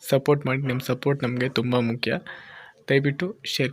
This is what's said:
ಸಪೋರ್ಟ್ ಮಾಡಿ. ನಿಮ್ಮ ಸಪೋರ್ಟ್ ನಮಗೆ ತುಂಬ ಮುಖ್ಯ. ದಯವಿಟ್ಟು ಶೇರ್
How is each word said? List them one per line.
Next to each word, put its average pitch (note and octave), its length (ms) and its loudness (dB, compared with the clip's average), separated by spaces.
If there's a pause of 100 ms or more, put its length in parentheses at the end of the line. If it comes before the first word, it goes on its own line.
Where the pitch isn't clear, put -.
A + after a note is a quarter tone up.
ಸಪೋರ್ಟ್ C#3+ 380 4
ಮಾಡಿ. C3 160 0
ನಿಮ್ಮ B2+ 180 0
ಸಪೋರ್ಟ್ C#3 420 0
ನಮಗೆ B2 260 0
ತುಂಬ B2 300 0
ಮುಖ್ಯ. A#2 400 0 (720)
ದಯವಿಟ್ಟು C#3+ 560 0
ಶೇರ್ C3 280 -2